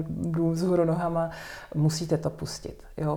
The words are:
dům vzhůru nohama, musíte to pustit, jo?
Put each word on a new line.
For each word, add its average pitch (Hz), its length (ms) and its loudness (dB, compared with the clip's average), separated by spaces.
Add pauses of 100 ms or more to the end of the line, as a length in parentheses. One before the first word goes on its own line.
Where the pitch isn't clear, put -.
dům 165 440 0
vzhůru 175 320 4
nohama, 165 460 2 (440)
musíte 156 420 2
to 156 140 0
pustit, - 520 -10 (140)
jo? 151 200 0